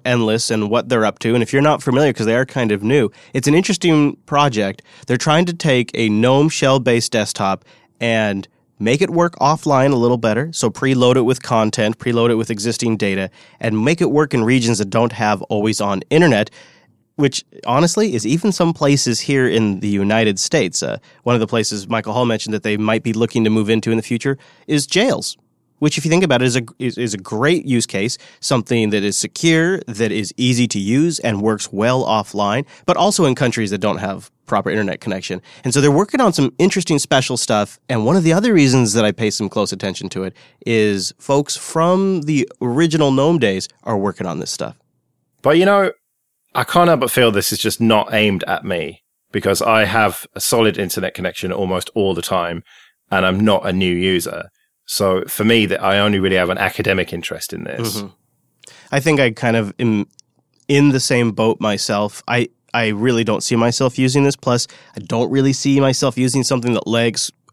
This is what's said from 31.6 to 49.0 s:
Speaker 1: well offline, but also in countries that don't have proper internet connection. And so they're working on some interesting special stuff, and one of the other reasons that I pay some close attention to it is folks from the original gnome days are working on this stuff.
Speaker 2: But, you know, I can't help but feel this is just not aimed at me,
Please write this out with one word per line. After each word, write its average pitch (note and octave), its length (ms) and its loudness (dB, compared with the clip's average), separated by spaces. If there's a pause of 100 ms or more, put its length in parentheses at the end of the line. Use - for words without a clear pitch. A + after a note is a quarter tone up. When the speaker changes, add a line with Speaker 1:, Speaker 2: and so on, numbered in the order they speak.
Speaker 1:
well B2+ 320 0
offline, G#2 600 -2 (220)
but - 100 0
also G3 280 2
in C3 100 4
countries A#2 360 -2
that G2+ 80 -4
don't G2+ 180 -2
have F#2+ 340 -8 (160)
proper G2 240 -2
internet G2+ 300 -2
connection. F#2 420 -8 (220)
And B2+ 100 -2
so C#3+ 60 4
they're C#3+ 100 6
working G3+ 300 0
on G#3+ 120 4
some - 240 0
interesting F3 440 0
special C3 360 0
stuff, G#2 520 -2
and A2+ 180 -2
one D3+ 80 2
of F#3+ 80 4
the D#3+ 100 2
other G#3 220 2
reasons C3 380 4
that A2 120 2
I G#2+ 60 2
pay A2 180 -4
some G2+ 200 -4
close G2+ 240 -2
attention F#2+ 380 -8
to F#2+ 120 -8
it F#2 120 -10 (300)
is G#2+ 540 0
folks C#3+ 380 -2
from F#3 640 0
the D3 260 0 (120)
original D3 500 2
gnome C#3 300 2
days F#2+ 280 0 (140)
are A2 160 -2
working G2 300 -4
on E2 100 -6
this - 140 -8
stuff. - 240 -10 (640)
Speaker 2:
But, D3+ 160 4
you F#3 60 4
know, G3 260 2 (640)
I B2 80 0
can't F3 240 2
help D#3 140 4
but B2+ 100 0
feel A#2+ 220 4
this G2 200 0
is G#2 60 -4
just - 220 -4
not A2+ 340 2
aimed G#2 300 2
at - 200 -4
me, E2+ 380 -6 (300)